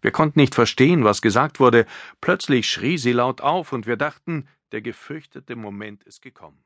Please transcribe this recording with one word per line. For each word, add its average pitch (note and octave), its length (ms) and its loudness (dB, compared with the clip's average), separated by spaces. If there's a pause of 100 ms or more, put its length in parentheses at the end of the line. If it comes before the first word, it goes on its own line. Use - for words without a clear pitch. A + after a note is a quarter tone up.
Wir A2 100 2
konnten D#3 280 2
nicht C3+ 140 4
verstehen, C3 500 2
was G#2 200 2
gesagt A#2+ 360 0
wurde. A#2+ 280 6 (340)
Plötzlich D3 480 -2
schrie D3 300 -4
sie A#2+ 120 0
laut B2 300 -2
auf D#3+ 320 -4
und A2 140 -8
wir A#2 100 -4
dachten, D3 500 -8 (240)
der A2+ 120 -10
gefürchtete C3 720 -16
Moment G#2 480 -16
ist - 180 -20
gekommen. D2+ 440 -20